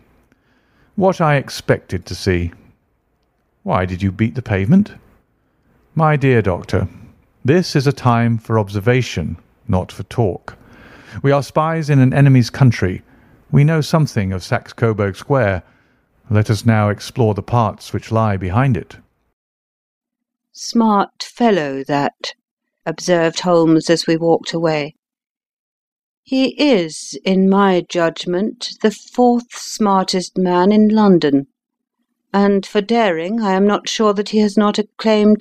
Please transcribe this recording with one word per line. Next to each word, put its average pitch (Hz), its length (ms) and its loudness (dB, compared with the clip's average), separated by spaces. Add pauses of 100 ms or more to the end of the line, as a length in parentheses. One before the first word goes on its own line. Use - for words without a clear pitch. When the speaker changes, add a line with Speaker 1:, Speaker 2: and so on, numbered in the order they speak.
(960)
Speaker 1:
"What 185 240 0
I 151 160 2
expected - 720 -4
to 90 80 -10
see." 87 400 -2 (1120)
"Why 107 160 -2
did 90 160 -6
you 98 80 0
beat 110 320 -2
the - 60 -10
pavement?" 107 500 2 (1040)
"My 156 160 2
dear 131 240 2
doctor, 92 480 -2 (560)
this 170 320 2
is 139 80 2
a 139 80 2
time 117 480 0
for - 160 -4
observation, 101 800 -2 (320)
not 92 240 -2
for - 160 -14
talk. - 480 -4 (640)
We 139 160 0
are 131 80 -2
spies 156 480 -4
in 139 80 4
an 127 160 2
enemy's 135 320 4
country. 104 560 0 (480)
We 147 160 4
know 160 160 0
something 120 480 -2
of 92 160 -8
Saxe-Coburg 107 720 -2
Square. 104 480 -2 (640)
Let 104 160 2
us 104 160 -2
now 107 240 2
explore 104 480 -2
the 98 80 -6
parts - 480 -2
which - 240 -6
lie 107 240 0
behind 98 400 0
it." - 240 -16 (1500)
Speaker 2:
"Smart 214 640 0
fellow, 147 640 -2
that," - 560 -6 (480)
observed 165 560 -2
Holmes 165 480 2
as 160 160 0
we 165 80 0
walked 165 400 -2
away. 156 400 -4 (1300)
"He 262 320 -2
is, 190 640 0
in 190 320 2
my 190 320 2
judgment, 175 960 -4
the 214 80 2
fourth 240 640 -2
smartest 190 880 -2
man 180 320 2
in 214 160 4
London, 170 560 4 (880)
and 202 320 2
for 214 160 -2
daring 208 640 -2
I 190 80 0
am 196 160 2
not 202 160 -2
sure 214 320 0
that 208 160 -6
he 214 80 2
has 208 160 0
not 208 240 2
a 208 160 -12
claim 214 440 2